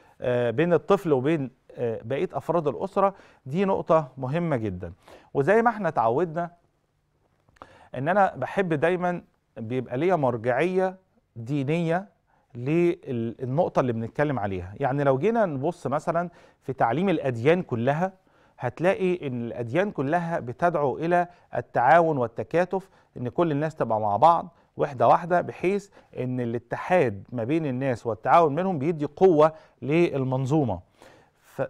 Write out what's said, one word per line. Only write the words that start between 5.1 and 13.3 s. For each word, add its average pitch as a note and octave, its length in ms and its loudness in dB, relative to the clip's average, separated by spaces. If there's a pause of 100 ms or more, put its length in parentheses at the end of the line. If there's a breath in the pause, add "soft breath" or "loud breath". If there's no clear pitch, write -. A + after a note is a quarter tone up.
وزي F3 280 4
ما A#3 80 2
احنا G#3+ 180 -2
اتعودنا D#3 720 -2 (1400 loud breath)
إن C3+ 120 -6
أنا F#3+ 280 4
بحب E3 380 -2
دايمًا F3 500 0 (340)
بيبقى A#2+ 400 -6
ليا F3 180 2
مرجعية D3 800 0 (400)
دينية D#3 720 -2 (480)
لل-، C3+ 880 -2